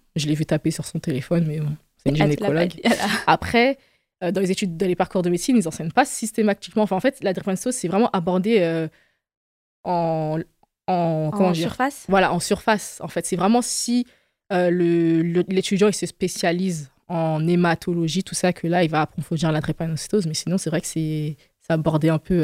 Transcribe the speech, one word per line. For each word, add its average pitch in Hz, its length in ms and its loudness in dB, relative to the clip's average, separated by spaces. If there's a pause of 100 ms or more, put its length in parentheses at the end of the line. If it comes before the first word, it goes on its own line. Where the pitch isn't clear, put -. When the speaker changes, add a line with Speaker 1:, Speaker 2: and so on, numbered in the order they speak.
(160)
Speaker 1:
Je 147 120 -2
l'ai 151 80 2
vue 151 100 -2
taper 160 260 0
sur - 140 -8
son - 140 -8
téléphone, 165 460 0
mais 156 140 -4
bon, 147 160 -4 (220)
c'est - 140 0
une 151 100 2
Speaker 2:
Elle 147 160 4
te - 60 -6
l'a - 40 0
pas 143 140 2
Speaker 1:
gynécologue. 180 80 2
Speaker 2:
dit, - 160 -10
elle 226 80 6
a 208 160 0 (180)
Speaker 1:
Après, 247 500 2 (460)
euh, 175 80 -2
dans 175 80 -2
les 190 100 0
études, 185 280 -2
dans 190 100 -2
les 180 80 2
parcours 185 280 0
de 175 60 2
médecine, 175 280 2
ils 175 100 2
enseignent 156 240 -6
pas 262 140 4
systématiquement. 214 800 -2
Enfin, 196 120 0
en 185 60 0
fait, - 200 -2
la 190 120 0
drépanocytose, 190 420 -4
c'est 175 140 -4
vraiment 208 220 2
abordé, 185 500 2
euh, 165 260 0 (960)
en, 160 560 -2 (480)
en, 185 60 0 (340)
Speaker 2:
En 151 40 0
Speaker 1:
comment 196 200 2
dire ? 170 180 -2
Speaker 2:
surface ? - 380 -4
Speaker 1:
Voilà, 185 260 2
en 175 60 -2
surface. - 640 -2
En - 40 -10
fait, - 180 -6
c'est - 100 -4
vraiment 208 260 2
si, 247 440 -2 (480)
euh, 180 160 2
le, 170 520 2
le, 170 260 0
l'étudiant, 190 400 2
il 202 60 2
se - 120 -6
spécialise 175 840 -4 (160)
en 160 400 -2
hématologie, 170 760 0
tout - 120 -12
ça, 180 180 0
que - 140 -6
là, 175 160 2
il 160 60 2
va 156 120 0
approfondir 156 500 -2
la 156 100 0
drépanocytose. 165 640 -4
Mais 156 60 -4
sinon, 170 240 -2
c'est 165 120 -4
vrai 151 120 -2
que - 60 -12
c'est, 156 500 -4 (240)
c'est - 120 -2
abordé 156 360 2
un 160 100 2
peu, - 240 -2